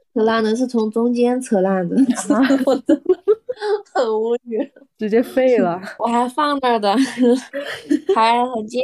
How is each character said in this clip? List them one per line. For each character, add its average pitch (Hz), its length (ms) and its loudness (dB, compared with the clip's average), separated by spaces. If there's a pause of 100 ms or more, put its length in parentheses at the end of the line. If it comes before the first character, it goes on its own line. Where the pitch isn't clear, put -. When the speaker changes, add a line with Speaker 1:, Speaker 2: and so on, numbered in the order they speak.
(140)
Speaker 1:
扯 220 100 0
烂 226 200 2
的， 220 120 0
是 254 120 -2
从 226 240 -2
中 233 220 0
间 240 260 0
扯 226 220 0
烂 185 260 0
的。 175 80 -4
Speaker 2:
啊？ 247 460 2 (120)
Speaker 1:
<laughs> 262 120 0
我 269 100 2
真 - 280 0
的 - 160 0 (760)
很 269 140 0
无 220 280 -2 (100)
语。 240 260 -6 (260)
Speaker 2:
直 220 120 -4
接 220 120 2
废 254 360 2
了。 185 320 0
Speaker 1:
<laughs> - 100 -18
我 220 80 -2
还 240 220 0
放 294 320 -2
那 247 120 2
儿 226 60 2
的， 202 160 2 (580)
<laughs> - 640 -4
还 233 300 2
很 233 220 -6
坚 240 160 -4